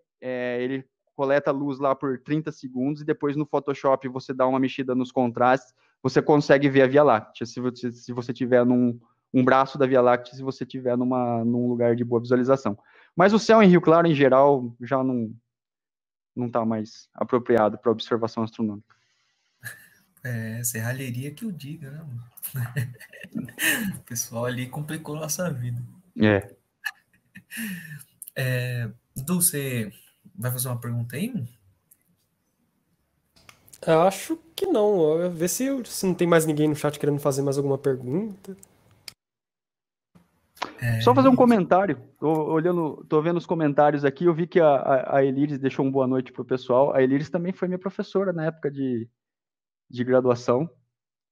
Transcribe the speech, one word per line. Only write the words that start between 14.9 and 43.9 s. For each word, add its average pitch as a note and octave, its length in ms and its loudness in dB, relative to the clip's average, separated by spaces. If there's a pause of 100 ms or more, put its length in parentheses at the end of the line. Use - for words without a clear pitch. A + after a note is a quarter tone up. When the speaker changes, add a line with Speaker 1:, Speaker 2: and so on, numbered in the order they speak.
Speaker 1:
não, A#2+ 300 -4 (1040)
não B2 140 -4
tá A#2 140 -2
mais A2 520 -6
apropriado A2+ 640 0
pra A#2+ 140 0
observação A2+ 520 -4
astronômica. G#2+ 520 -8 (1300)
Speaker 2:
É, A#2 400 -8
serralheria B2+ 680 -6
que D3 120 -16
eu A3 80 -8
diga, C#3+ 400 -14
né, D3 80 -16
mano? B2+ 240 -14 (300)
<laughs> - 1400 -6
O - 60 -20
pessoal A#2 420 -8
ali B2 220 -6
complicou D3+ 480 -10
nossa D#3+ 360 -6
vida. A#2+ 300 -8 (380)
Speaker 1:
É. G#2 360 2 (1800)
Speaker 2:
É, B2 540 -4 (260)
Du, F3+ 260 -2
você C3 500 -2 (440)
vai A#2+ 160 -6
fazer B2 180 -6
uma A#2+ 100 -6
pergunta A#2+ 360 -8
aí, F#3 180 -4
mano? C3+ 140 -6 (2500)
Speaker 3:
Eu D#3+ 180 4
acho G3 340 -2 (180)
que G4+ 100 -6
não. G#3+ 320 2
Ó, E3 320 2
vê E3+ 180 -4
se, B3+ 200 -4 (180)
se - 200 -8
não F3+ 80 0
tem F3 140 0
mais E3 180 4
ninguém D3+ 220 0
no D3 80 0
chat D3 220 -4
querendo D3 220 -2
fazer C#3+ 220 -2
mais C#3 160 -2
alguma C#3 200 0
pergunta. D3 760 -6 (2250)
Speaker 2:
É, A#2 200 -2
Speaker 1:
Só A#3+ 120 6
fazer C4 140 6
um C4+ 40 6
Speaker 2:
isso. B3+ 60 6
Speaker 1:
comentário. F#3+ 600 4 (220)
Tô D#3 320 0
olhando, D#3+ 580 -2
tô D#3 120 2
vendo E3 160 0
os - 80 -6
comentários D3 600 2